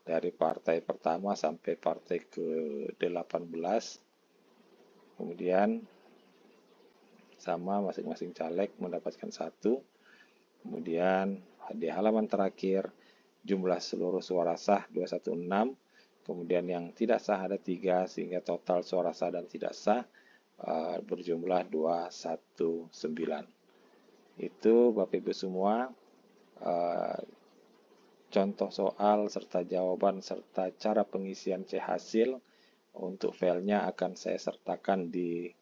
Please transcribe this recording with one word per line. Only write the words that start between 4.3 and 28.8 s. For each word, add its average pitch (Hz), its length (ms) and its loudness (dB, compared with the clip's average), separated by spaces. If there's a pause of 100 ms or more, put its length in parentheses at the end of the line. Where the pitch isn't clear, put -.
Kemudian 92 640 0 (1600)
sama, 90 400 -2
masing-masing 87 560 -4
caleg 85 320 0 (160)
mendapatkan - 480 -6
satu. 104 480 0 (800)
Kemudian 95 800 0 (320)
di 80 160 -4
halaman 107 400 2
terakhir, 95 640 0 (560)
jumlah 92 320 2
seluruh 90 400 -2
suara 85 400 0
sah 101 320 4
dua 90 160 -2
satu 90 240 -4
enam, 92 400 0 (560)
kemudian 87 400 0
yang 87 240 -4
tidak 113 320 2
sah 95 240 0
ada 98 80 0
tiga, 92 560 0
sehingga 90 320 -4
total 90 400 0
suara 87 320 0
sah 87 160 -2
dan 87 160 -6
tidak - 240 -8
sah, 113 320 0 (560)
eh, 82 400 -2
berjumlah 90 720 -2
dua 85 400 0
satu 82 800 -4
sembilan. 78 560 -4 (880)
Itu 117 560 6
Bapak 101 240 0
Ibu 90 160 -2
semua, 98 560 0 (720)
eh, 85 600 0 (1160)
contoh 98 320 2
soal 104 640 2